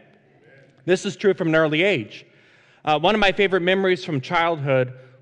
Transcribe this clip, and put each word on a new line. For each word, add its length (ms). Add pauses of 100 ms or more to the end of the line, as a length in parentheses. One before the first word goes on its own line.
(840)
This 220
is 100
true 160
from 160
an 60
early 300
age. 420 (580)
Uh, 140
one 160
of 60
my 100
favorite 300
memories 440
from 160
childhood 720 (280)